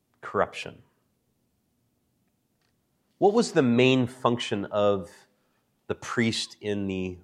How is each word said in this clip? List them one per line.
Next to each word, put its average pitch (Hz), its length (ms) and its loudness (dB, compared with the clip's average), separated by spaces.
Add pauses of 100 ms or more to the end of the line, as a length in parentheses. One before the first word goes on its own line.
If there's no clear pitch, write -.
(220)
corruption. - 600 -6 (2500)
What 196 140 4
was 233 180 2
the 160 100 2
main 127 460 4
function 120 580 -2
of 101 440 0 (800)
the 143 80 -6
priest - 640 -4
in 101 280 -4
the 92 360 -6